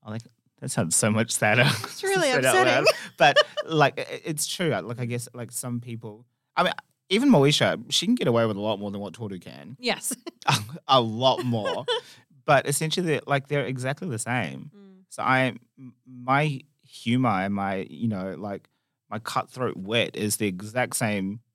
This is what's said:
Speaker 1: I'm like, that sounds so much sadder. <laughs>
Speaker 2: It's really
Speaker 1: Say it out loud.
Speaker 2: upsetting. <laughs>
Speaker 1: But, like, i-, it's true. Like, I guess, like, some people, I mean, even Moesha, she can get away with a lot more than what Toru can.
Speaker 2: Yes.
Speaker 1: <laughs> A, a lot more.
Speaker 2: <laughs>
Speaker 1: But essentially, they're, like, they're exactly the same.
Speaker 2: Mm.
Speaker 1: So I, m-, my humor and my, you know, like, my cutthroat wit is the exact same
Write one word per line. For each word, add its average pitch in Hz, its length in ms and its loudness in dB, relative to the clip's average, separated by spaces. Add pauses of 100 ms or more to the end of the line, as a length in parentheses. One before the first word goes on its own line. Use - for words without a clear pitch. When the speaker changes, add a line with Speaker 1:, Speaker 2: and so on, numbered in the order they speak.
Speaker 1:
I'm 107 80 -12
like, 113 100 -8 (380)
that - 100 -8
sounds 92 260 0
so 110 140 4
much 110 200 0
sadder. 113 340 4
<laughs> 139 200 2
Speaker 2:
It's - 180 -12
really 381 260 2
Speaker 1:
Say 262 100 2
it - 60 0
out 349 100 4
loud. 370 120 6
Speaker 2:
upsetting. 127 200 4 (160)
<laughs> - 140 -16
Speaker 1:
But, 147 200 6 (300)
like, 151 340 4
i-, - 240 -8
it's 156 220 -4
true. 170 240 -2
Like, 110 300 -4
I 123 40 -4
guess, 120 300 -6
like, 120 180 -12
some 120 280 -6
people, 117 460 -14 (300)
I 170 80 4
mean, 180 80 2 (360)
even 226 220 4
Moesha, 139 600 6
she 175 160 0
can 233 80 4
get 220 140 0
away 117 180 4
with 107 100 0
a 98 40 -4
lot 104 180 0
more 101 120 -6
than 101 100 -8
what 95 140 -8
Toru 98 240 -10
can. 73 400 -16
Speaker 2:
Yes. 240 360 -4 (160)
Speaker 1:
<laughs> - 160 -10
A, 139 80 2 (340)
a 135 120 8
lot 120 440 0
more. 120 460 -2
Speaker 2:
<laughs> 453 40 0 (520)
Speaker 1:
But 139 200 4
essentially, 160 400 -2
they're, 147 220 0
like, 139 180 0
they're 143 200 -2
exactly 131 420 -6
the 117 100 -4
same. 107 560 -6
Speaker 2:
Mm. 190 340 -20
Speaker 1:
So - 140 -12
I, 127 320 2 (240)
m-, 127 160 -18 (100)
my 131 580 -2 (220)
humor 123 440 0
and 98 260 0
my, 98 340 -4
you 92 200 -4
know, 95 280 -4
like, 98 320 -10 (400)
my 107 120 -8
cutthroat 123 560 -4
wit 101 400 -2
is 104 220 -2
the 107 100 0
exact 107 480 -4
same 104 420 -2 (160)